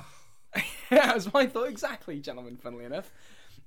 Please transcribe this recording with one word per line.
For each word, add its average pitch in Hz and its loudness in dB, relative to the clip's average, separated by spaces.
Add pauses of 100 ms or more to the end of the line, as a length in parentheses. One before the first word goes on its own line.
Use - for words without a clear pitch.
(560)
<laughs> 190 -2 (260)
That 254 8
was 202 -2
my 277 6
thought 254 -2
exactly, 208 -8
gentlemen, 123 -12
funnily 120 -12
enough. 156 -10 (560)